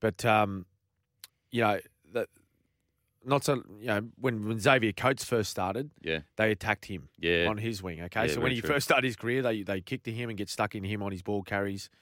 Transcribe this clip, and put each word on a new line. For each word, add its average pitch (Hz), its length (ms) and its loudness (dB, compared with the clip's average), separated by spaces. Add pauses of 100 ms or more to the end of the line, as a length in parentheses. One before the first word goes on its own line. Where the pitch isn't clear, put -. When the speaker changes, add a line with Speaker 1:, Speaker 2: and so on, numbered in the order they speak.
Speaker 1:
But, 110 240 0
um, 104 400 4 (840)
you 120 100 2
know, 107 180 4 (340)
that, 113 140 -2 (960)
not 135 200 0
so, 135 180 2 (180)
you 107 80 -12
know, 104 140 2 (180)
when, 113 280 0
when 113 120 0
Xavier 113 340 6
Coates 131 300 0
first 110 280 0
started, 104 400 -4 (100)
Speaker 2:
Yeah. 80 200 -4 (160)
Speaker 1:
they 110 140 4
attacked 107 340 -2
him 87 240 -10 (100)
Speaker 2:
Yeah. 85 280 4
Speaker 1:
on 107 120 0
his 107 240 -6
wing, 85 180 -8
okay? 107 240 -2
Speaker 2:
Yeah, - 80 0
Speaker 1:
So - 60 -2
when 117 100 0
Speaker 2:
very 127 60 0
Speaker 1:
he 117 60 -4
Speaker 2:
true. - 100 -2
Speaker 1:
first 143 160 0
started 131 180 4
his 123 100 -2
career, 120 260 -2
they, 113 220 0
they 95 160 -4
kicked 131 260 -8
to 117 60 -6
him 117 180 -6
and 107 80 -8
get 101 120 -6
stuck 107 260 -2
into 98 140 -6
him 104 140 -4
on 98 80 -4
his 92 100 -8
ball 101 220 -2
carries, 98 460 -4 (120)